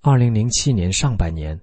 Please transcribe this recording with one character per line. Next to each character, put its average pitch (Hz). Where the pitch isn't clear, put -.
二 139
零 120
零 110
七 -
年 92
上 127
半 85
年 80